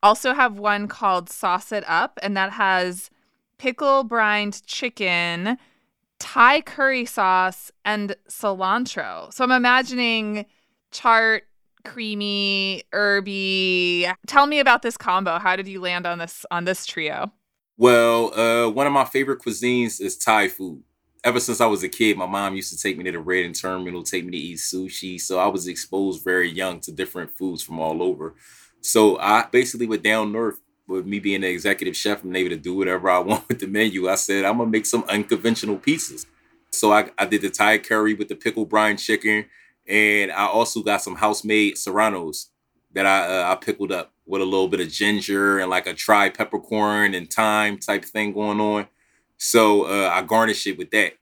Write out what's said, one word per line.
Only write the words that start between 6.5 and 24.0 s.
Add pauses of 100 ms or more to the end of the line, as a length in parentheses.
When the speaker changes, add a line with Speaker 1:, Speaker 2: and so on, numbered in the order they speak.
Speaker 1:
curry
sauce, (140)
and (120)
cilantro.
So
I'm
imagining (460)
tart, (380)
creamy,
herby. (200)
Tell
me
about
this
combo.
How
did
you
land
on
this,
on
this
trio? (460)
Speaker 2:
Well,
uh,
one
of
my
favorite
cuisines
is
Thai
food. (380)
Ever
since
I
was
a
kid,
my
mom
used
to
take
me
to
the
Red
and
Terminal,